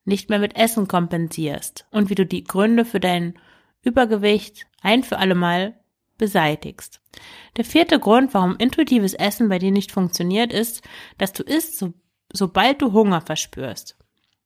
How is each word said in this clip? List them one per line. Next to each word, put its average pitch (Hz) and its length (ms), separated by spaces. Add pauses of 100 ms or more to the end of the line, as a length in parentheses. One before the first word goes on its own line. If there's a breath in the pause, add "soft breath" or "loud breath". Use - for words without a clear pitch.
nicht 196 240
mehr 208 100
mit 208 180
Essen 220 320
kompensierst 165 1000
und 208 200
wie 202 40
du 190 120
die 175 180
Gründe 226 400
für 220 160
dein 175 380 (420 soft breath)
Übergewicht 214 880 (160)
ein 226 200
für - 140
alle 190 180
Mal 175 460 (380)
beseitigst. 165 800 (560 loud breath)
Der 233 80
vierte 330 340
Grund, 247 360
warum 185 240
intuitives 233 560
Essen 202 340
bei 185 100
dir 190 120
nicht 196 200
funktioniert, 185 640
ist, 226 300 (340 loud breath)
dass - 160
du - 100
isst, 320 360
so, 170 160 (360)
sobald 202 520
du 247 100
Hunger 196 300
verspürst. - 760 (500)